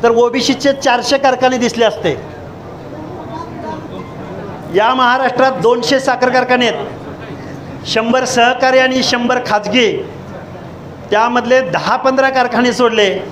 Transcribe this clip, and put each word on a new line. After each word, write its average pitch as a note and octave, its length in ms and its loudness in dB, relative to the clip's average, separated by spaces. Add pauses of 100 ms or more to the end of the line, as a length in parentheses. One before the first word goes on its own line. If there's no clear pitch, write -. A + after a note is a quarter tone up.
तर A#3 80 6
ओबीसीचे A#3+ 600 2
चारशे C4+ 440 0
कारखाने B3+ 400 2
दिसले A3+ 280 2
असते. D#3+ 360 -2 (2500)
या A3 180 4
महाराष्ट्रात B3+ 580 4
दोनशे A#3+ 480 2
साखर B3+ 300 2
कारखाने B3 380 2
आहेत, - 200 -4 (1000)
शंभर A#3+ 380 0
सहकारी B3+ 540 4
आणि C4 240 2
शंभर B3 440 0
खाजगी, G#3 600 0 (1040)
त्यामधले A#3+ 500 2
दहा G#3 340 -2
पंधरा C4 340 2
कारखाने B3 440 2
सोडले G#3+ 460 2 (120)